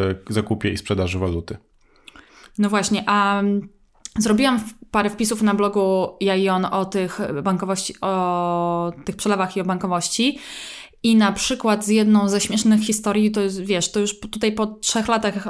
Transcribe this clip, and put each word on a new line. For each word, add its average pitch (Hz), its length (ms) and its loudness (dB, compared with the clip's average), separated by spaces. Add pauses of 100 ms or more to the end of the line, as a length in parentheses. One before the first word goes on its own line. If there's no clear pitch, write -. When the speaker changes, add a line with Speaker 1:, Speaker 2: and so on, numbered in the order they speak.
(280)
Speaker 1:
zakupie 107 420 -2
i 101 80 -4
sprzedaży 92 400 -2
waluty. 85 380 -4 (1000)
Speaker 2:
No 208 100 2
właśnie, 208 380 0
a, 202 340 2
mm, 202 280 0 (500)
zrobiłam 233 420 2
w-, - 140 -10 (160)
parę 208 200 4
wpisów 220 320 -2
na 208 120 4
blogu 196 680 2
Ja 196 160 2
i 190 120 2
On 185 160 2
o 190 200 -2
tych 190 360 -4 (220)
bankowości, 190 580 -2
o 175 920 0 (120)
tych - 120 -14
przelewach 190 400 -2
i 196 40 0
o 175 40 -2
bankowości. 185 720 -2 (640)
I 226 140 4
na 208 160 4
przykład 214 520 -2
z 208 40 -2
jedną 214 400 4
ze 202 120 2
śmiesznych 214 400 2
historii, 214 500 0
to 208 100 -2
jest, 196 200 -2
wiesz, 180 320 -2
to 208 80 0
już 208 140 -2
p-, - 140 -16
tutaj 214 240 -2
po 214 140 -2
trzech 214 420 -4
latach, 208 420 -2